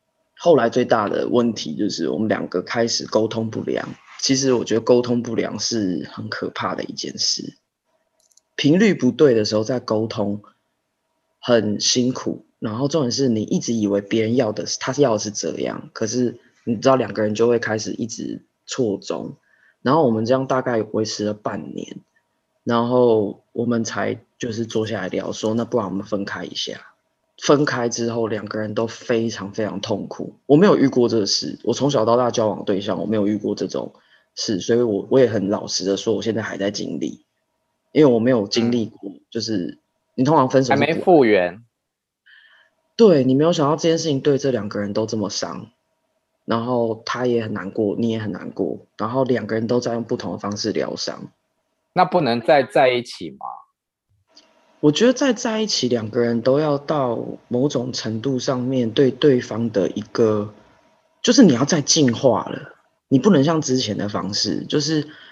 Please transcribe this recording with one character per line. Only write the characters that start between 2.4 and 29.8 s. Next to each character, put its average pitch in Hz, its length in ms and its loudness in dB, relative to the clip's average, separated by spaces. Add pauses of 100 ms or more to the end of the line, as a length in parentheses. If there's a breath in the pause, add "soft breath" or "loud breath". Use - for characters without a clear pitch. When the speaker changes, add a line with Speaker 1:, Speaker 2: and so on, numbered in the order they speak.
Speaker 1:
个 90 160 -4
开 117 240 -2
始 87 180 -4
沟 110 220 0
通 113 200 -4
不 107 140 -6
良。 - 260 -4 (320)
其 135 160 0
实 131 160 2
我 117 140 2
觉 - 80 -2
得 110 80 2
沟 123 180 6
通 120 220 0
不 117 140 -6
良 98 240 -4
是 98 520 -2
很 110 160 -12
可 92 220 -8
怕 - 240 -6
的 - 100 -6
一 - 80 -10
件 - 280 -10
事， - 340 -4 (1000)
频 151 240 4
率 214 120 6
不 127 200 2
对 131 240 6
的 107 100 2
时 107 100 -2
候 107 80 2
在 123 160 -4
沟 110 280 -2
通 104 340 -4 (1000 soft breath)
很 107 400 -4
辛 127 320 -2
苦， - 320 -8 (140)
然 110 180 -8
后 139 120 -6
重 156 160 -2
点 120 80 -2
是 131 180 -2
你 110 140 -2
一 - 160 -2
直 120 140 -4
以 107 120 -2
为 101 160 0
别 110 220 -2
人 110 120 0
要 117 160 0
的 110 140 -6
是， - 140 -8
他 - 140 -6
要 131 200 2
的 104 60 0
是 107 100 -6
这 87 300 -6
样， 60 340 -8
可 110 140 -4
是 120 320 -2 (240 soft breath)
你 117 140 -2
知 131 120 2
道 131 60 6
两 110 180 -4
个 104 80 -2
人 107 140 0
就 117 120 2
会 120 120 2
开 110 180 -4
始 - 140 -6
一 120 160 -6
直 - 360 -10 (220)
错 104 320 -2
综， 82 400 -8 (460)
然 127 100 2
后 160 100 6
我 127 60 4
们 110 160 0
这 123 80 2
样 131 140 0
大 131 160 0
概 120 180 -2 (120)
维 107 120 0
持 107 200 -6
了 104 100 -2
半 98 400 -10
年， 50 220 -12 (680)
然 117 260 0
后 117 540 2 (100)
我 117 140 -4
们 117 160 0
才 104 360 -4 (200)
就 120 120 -6
是 113 140 -4
坐 110 220 -2
下 107 120 -4
来 92 100 -6
聊 90 220 -4
说， 107 220 -4
那 117 100 0
不 120 140 -2
然 107 100 0
我 92 60 -6
们 98 100 -4
分 101 220 -4
开 90 180 -10
一 - 120 -12
下。 - 180 -6 (640)
分 147 260 4
开 123 220 -4
之 117 220 -4
后 117 180 -2
两 104 180 -6
个 107 140 -8
人 107 140 -6
都 113 140 -2
非 113 420 -4
常 98 220 -10
非 110 120 -6
常 92 160 -6
痛 98 280 -6